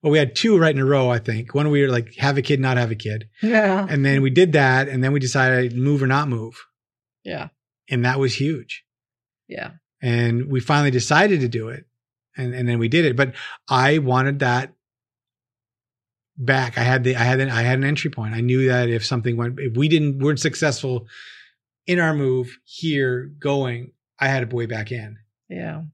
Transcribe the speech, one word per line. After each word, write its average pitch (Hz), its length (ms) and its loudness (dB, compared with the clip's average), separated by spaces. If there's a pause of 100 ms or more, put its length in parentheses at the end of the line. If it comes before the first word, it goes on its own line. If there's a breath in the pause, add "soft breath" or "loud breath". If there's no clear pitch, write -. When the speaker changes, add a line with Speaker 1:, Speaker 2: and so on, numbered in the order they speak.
Speaker 1:
well, 151 100 2
we 151 60 4
had 135 180 2
two 220 240 4
right 156 160 4
in 135 60 0
a 135 40 0
row, 131 240 4
I 120 100 0
think. 113 360 -6
One, 147 160 2
we 143 100 4
were 139 60 4
like, 120 280 -2
"Have 139 220 0
a 139 40 0
kid, 135 180 0
not 131 160 2
have 120 160 0
a 110 40 -4
kid." 107 340 -8 (120)
Speaker 2:
Yeah. 208 480 2
Speaker 1:
And 139 160 0
then 139 160 4
we 135 80 2
did 165 220 4
that. 135 380 4
And 131 120 -2
then 135 120 2
we 143 80 0
decided 127 560 0
move 139 260 0
or 135 40 0
not 143 200 0
move. 117 340 -8 (640)
Speaker 2:
Yeah. 151 240 -10 (420)
Speaker 1:
And 123 140 0
that 127 160 0
was 131 160 0
huge. 139 480 -6 (640)
Speaker 2:
Yeah. - 240 -14 (300)
Speaker 1:
And 120 500 0
we 131 80 -2
finally 143 320 0
decided 156 480 2
to 127 80 0
do 113 220 -6
it. 135 160 -16 (500)
And, 123 180 -6
and 123 140 -2
then 120 120 0
we 117 100 0
did 165 160 2
it. 127 100 2
But 131 180 0 (360 loud breath)
I 135 300 4
wanted 131 400 0
that 131 340 0 (1600)
back. 131 400 0
I 123 60 0
had 127 200 2
the, 127 120 2
I 120 80 0
had 127 160 2
an, 135 100 0
I 117 120 -2
had 123 160 2
an 135 80 0
entry 147 260 -2
point. 110 220 -6
I 113 80 -4
knew 127 260 2
that 123 220 2
if 117 160 -2
something 120 320 -2
went, 120 220 -6
if 127 180 -6
we 143 100 2
didn't, 151 320 2
weren't 143 200 0
successful 127 680 -4 (800 loud breath)
in 175 140 0
our 160 140 2
move 127 520 -2
here 139 760 -4
going, 131 520 -4 (280)
I 139 80 0
had 131 240 -2
a 123 40 -6
way 117 100 -2
back 110 260 -8
in. 110 260 -12 (320)
Speaker 2:
Yeah. 165 340 -10 (100)